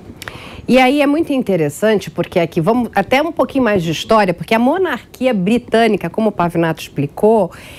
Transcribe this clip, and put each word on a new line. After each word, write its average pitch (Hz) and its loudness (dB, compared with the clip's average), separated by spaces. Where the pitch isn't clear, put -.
E 240 6
aí 262 4
é 277 2
muito 294 0
interessante, 196 0
porque - -4
aqui 170 0
vamos 226 0
até 254 0
um 330 -4
pouquinho 262 -2
mais 208 2
de 165 -4
história, 185 0
porque - -4
a 226 2
monarquia 262 -2
britânica, 220 0
como 220 0
o - 0
Pavinato 165 -2
explicou, 208 0